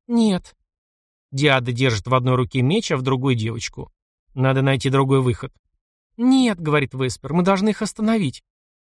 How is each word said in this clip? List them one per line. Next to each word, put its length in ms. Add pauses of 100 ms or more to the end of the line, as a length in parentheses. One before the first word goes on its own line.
"Нет". 480 (720)
Диада 420
держит 340
в 80
одной 220
руке 260
меч, 280
а 60
в 60
другой 320
девочку. 580 (420)
"Надо 280
найти 280
другой 300
выход". 320 (640)
"Нет", 440
говорит 340
Веспер, — 400
"мы 80
должны 280
их 120
остановить". 600 (520)